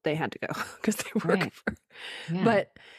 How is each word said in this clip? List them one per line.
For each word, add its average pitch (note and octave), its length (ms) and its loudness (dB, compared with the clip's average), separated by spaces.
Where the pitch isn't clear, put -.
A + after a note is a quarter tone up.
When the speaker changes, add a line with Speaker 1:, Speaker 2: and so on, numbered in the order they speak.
Speaker 1:
they D3+ 120 0
had D3+ 160 0
to - 80 -14
go - 80 -6
<laughs> - 340 -8
'cause G#3+ 140 2
they - 200 -8
work G#3 100 0
Speaker 2:
Right. - 120 -4
Speaker 1:
for, - 220 -6
Speaker 2:
Yeah. F#3 120 0
Speaker 1:
but G#3+ 340 4